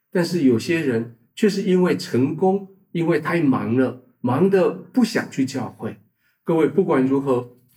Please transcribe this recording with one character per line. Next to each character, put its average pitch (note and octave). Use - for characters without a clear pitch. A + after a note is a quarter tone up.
但 F3+
是 E3
有 A#2+
些 E3
人 A#2
却 A3
是 F#3+
因 F3+
为 E3
成 C#3
功， F#3+
因 E3
为 E3
太 E3
忙 A2+
了， B2+
忙 C3
得 F#3
不 -
想 -
去 C3+
教 B2
会。 -
各 E3+
位， D#3+
不 F#3+
管 D3
如 C3+
何， B2+